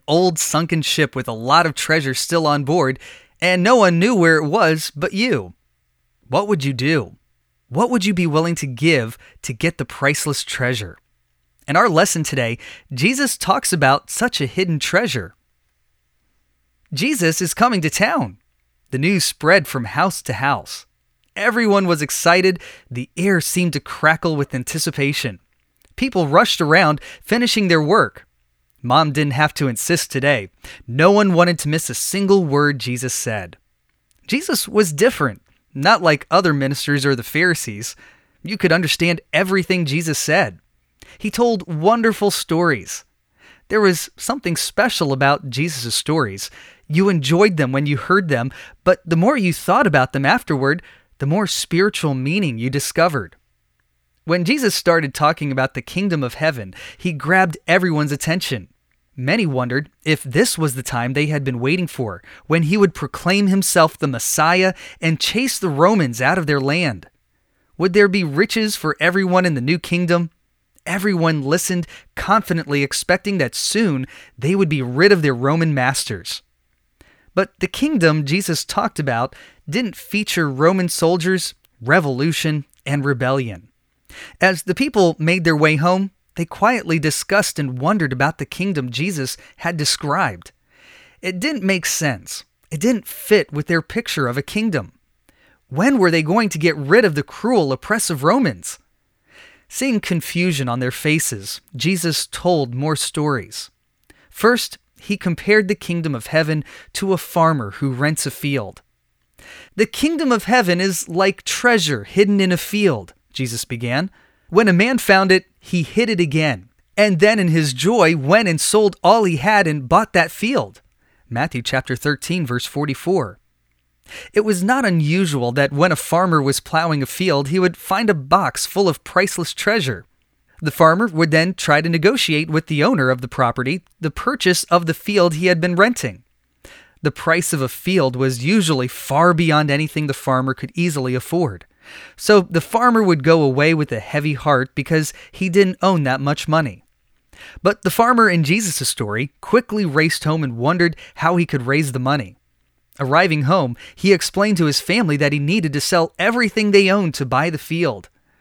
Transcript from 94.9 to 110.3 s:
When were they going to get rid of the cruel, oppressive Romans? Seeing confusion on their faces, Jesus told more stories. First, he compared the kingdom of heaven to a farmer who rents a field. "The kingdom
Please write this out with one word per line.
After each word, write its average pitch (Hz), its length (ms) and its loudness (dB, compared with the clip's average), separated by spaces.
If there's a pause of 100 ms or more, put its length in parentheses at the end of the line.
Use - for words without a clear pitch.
When 220 320 2
were 180 100 4
they 160 140 2
going 202 260 0
to - 80 -6
get 156 180 0
rid 156 300 4
of 165 80 0
the 143 80 -2
cruel, 196 500 0
oppressive 160 520 -4
Romans? 165 560 0 (920)
Seeing 254 300 -2
confusion 170 680 -2
on 120 120 -2
their 123 100 -2
faces, 123 720 -2 (140)
Jesus 170 500 -2
told 147 480 -2
more 143 220 -2
stories. - 760 -4 (600)
First, - 480 0 (200)
he - 180 -6
compared 196 500 2
the 208 80 0
kingdom 160 400 -4
of 113 120 -10
heaven 156 360 0 (300)
to 196 200 -2
a 175 60 0
farmer 156 520 0
who 135 200 -4
rents 143 340 -2
a 135 60 -4
field. 131 500 -6 (920)
"The 214 100 2
kingdom 302 460 -2